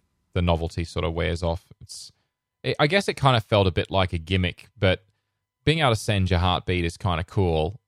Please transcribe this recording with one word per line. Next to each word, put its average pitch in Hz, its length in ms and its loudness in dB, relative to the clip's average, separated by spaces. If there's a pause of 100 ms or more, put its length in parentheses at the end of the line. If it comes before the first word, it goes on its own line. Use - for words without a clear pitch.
(340)
the - 100 -2
novelty 85 400 -2
sort 85 220 -6
of 85 80 -4
wears 82 280 -4
off. 85 240 -4 (160)
It's, - 300 -20 (520)
it, 127 160 -4
I 151 80 2
guess 196 200 0
it 190 80 -4
kind 131 200 4
of 113 80 0
felt 101 240 4
a 90 40 2
bit - 180 -2
like 92 240 0
a 87 60 -2
gimmick, 90 580 -2
but 92 280 2 (600)
being 156 140 2
able 143 120 2
to 110 40 2
send 95 340 0
your 87 100 2
heartbeat 90 460 0
is 82 120 -6
kinda 82 260 -2
cool, 85 640 -2